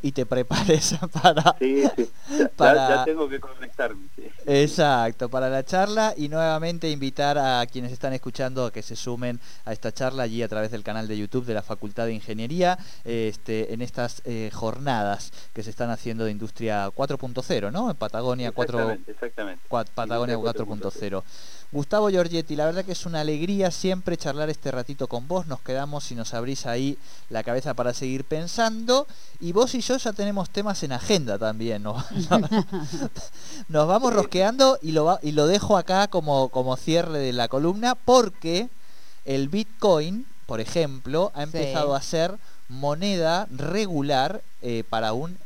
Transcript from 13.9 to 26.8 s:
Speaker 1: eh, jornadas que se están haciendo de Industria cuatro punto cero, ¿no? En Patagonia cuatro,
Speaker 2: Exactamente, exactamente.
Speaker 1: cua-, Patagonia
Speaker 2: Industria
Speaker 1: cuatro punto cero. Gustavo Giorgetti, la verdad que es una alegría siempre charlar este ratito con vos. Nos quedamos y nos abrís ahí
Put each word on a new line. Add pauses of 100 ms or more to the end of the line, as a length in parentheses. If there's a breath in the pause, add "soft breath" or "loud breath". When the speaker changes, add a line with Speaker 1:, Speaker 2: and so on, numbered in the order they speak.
Speaker 1:
eh,
jornadas (220 loud breath)
que
se
están
haciendo
de
Industria
cuatro
punto
cero,
¿no?
En
Patagonia
cuatro,
Speaker 2:
Exactamente,
exactamente.
Speaker 1:
cua-,
Patagonia
Speaker 2:
Industria
Speaker 1:
cuatro
punto
cero. (460 loud breath)
Gustavo
Giorgetti,
la
verdad
que
es
una
alegría
siempre
charlar
este
ratito
con
vos.
Nos
quedamos
y
nos
abrís
ahí (320 loud breath)